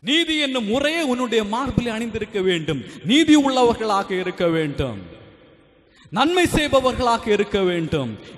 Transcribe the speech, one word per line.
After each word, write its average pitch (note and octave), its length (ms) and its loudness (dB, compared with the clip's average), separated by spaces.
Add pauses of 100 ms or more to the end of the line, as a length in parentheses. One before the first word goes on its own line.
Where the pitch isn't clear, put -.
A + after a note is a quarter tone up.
நீதி D#4 380 0
என்னும் C4 280 -2
முறையே C#4+ 360 0
உன்னுடைய B3 420 -2
மார்பிலே A#3+ 460 -2
அணிந்திருக்க A3 500 -6
வேண்டும். D#3+ 420 0 (220)
நீதி D4+ 320 6
உள்ளவர்களாக A3 840 2
இருக்க F3+ 260 -2
வேண்டும், C#3 680 -2 (960)
நன்மை E4 340 2
செய்பவர்களாக B3+ 840 2
இருக்க G#3 340 0
வேண்டும். D#3+ 560 -2 (200)